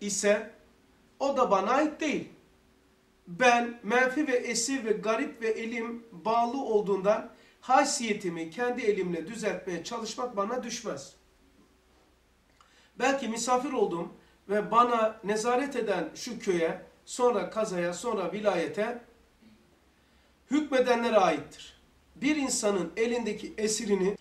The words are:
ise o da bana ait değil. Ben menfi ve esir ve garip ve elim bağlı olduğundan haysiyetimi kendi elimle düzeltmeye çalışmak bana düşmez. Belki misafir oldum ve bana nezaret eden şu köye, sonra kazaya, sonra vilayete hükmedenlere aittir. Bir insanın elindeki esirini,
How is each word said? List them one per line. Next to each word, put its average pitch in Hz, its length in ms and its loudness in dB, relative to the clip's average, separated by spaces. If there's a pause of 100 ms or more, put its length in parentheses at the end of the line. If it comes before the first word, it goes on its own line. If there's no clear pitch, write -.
ise 202 500 0 (680)
o 269 180 0
da 240 140 4
bana 196 200 4
ait 294 300 2
değil. 269 280 -2 (1000)
Ben 240 560 4
menfi 254 440 2
ve 247 80 2
esir 240 500 -2
ve 214 60 2
garip 226 500 -2
ve 220 60 -2
elim 226 640 -4
bağlı 233 500 0
olduğundan 202 680 0 (320)
haysiyetimi 208 880 0
kendi 247 320 -4
elimle 180 460 0
düzeltmeye 180 560 -6
çalışmak 233 540 -8
bana 226 260 -2
düşmez. - 520 -10 (1800)
Belki 262 280 2
misafir 254 460 0
oldum 175 400 0 (360)
ve 208 220 -2
bana 226 520 4
nezaret 240 520 0
eden 185 400 0
şu - 240 -10
köye, 170 420 0 (240)
sonra 240 440 2
kazaya, 175 440 -2
sonra 190 400 -4
vilayete 202 680 -2 (1500)
hükmedenlere 247 680 4
aittir. - 640 0 (340)
Bir 285 200 0
insanın 208 600 0
elindeki 233 600 -2
esirini, 202 640 0